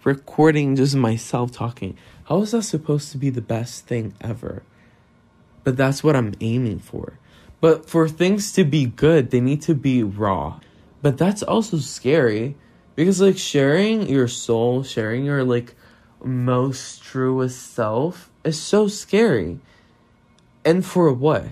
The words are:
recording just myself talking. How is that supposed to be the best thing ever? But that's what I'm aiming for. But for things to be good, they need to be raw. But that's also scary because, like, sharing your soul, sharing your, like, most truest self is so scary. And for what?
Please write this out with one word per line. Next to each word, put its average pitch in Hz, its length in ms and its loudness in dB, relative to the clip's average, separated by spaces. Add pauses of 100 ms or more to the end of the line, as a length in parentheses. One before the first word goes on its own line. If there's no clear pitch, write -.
recording 147 720 2
just 135 180 2
myself 120 560 0
talking. 110 460 -8 (280)
How 175 180 0
is 214 80 -4
that 233 120 0
supposed 151 500 -4
to 143 60 -8
be 139 120 0
the 120 100 -4
best 113 460 -8
thing 110 340 -4
ever? - 440 -10 (1000)
But 131 120 0
that's 135 280 0
what 151 100 4
I'm 110 260 0
aiming 113 400 -2
for. - 380 -14 (420)
But 156 280 2
for 165 180 2
things 185 460 0
to 190 120 4
be 147 200 2
good, 143 460 4
they 123 100 2
need 139 220 0
to 165 120 2
be 127 280 2
raw. 98 580 -2 (400)
But 139 160 2
that's 196 260 0
also 214 360 -2
scary 127 760 -2 (420)
because, 185 240 2
like, 190 180 4
sharing 190 720 0
your 131 200 2
soul, 120 540 0
sharing 120 420 -4
your, 143 180 0
like, 120 320 -2 (480)
most 127 800 -2
truest 131 680 -4
self 123 580 -4 (140)
is 156 160 -2
so 208 280 2
scary. 175 720 0 (1040)
And 175 180 2
for 175 280 2
what? 127 400 0